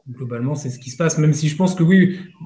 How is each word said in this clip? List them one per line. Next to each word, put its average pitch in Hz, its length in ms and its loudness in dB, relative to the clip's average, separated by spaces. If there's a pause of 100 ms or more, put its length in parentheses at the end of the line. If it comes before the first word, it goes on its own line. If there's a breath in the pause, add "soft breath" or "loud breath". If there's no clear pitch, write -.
globalement, 120 460 -6
c'est 131 160 -8
ce - 80 -10
qui - 100 -18
se - 80 -14
passe, 160 220 -2
même 151 160 4
si 156 140 -2
je - 80 -4
pense 185 180 0
que 170 80 0
oui, 180 360 4 (280 loud breath)